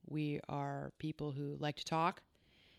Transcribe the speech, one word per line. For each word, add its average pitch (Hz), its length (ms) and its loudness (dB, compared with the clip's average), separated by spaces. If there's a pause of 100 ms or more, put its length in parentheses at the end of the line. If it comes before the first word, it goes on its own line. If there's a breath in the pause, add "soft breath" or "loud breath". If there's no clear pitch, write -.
we 147 420 0
are 143 500 -2
people 151 320 -2
who 143 280 -2
like 147 180 2
to - 80 -6
talk 165 380 4 (560 soft breath)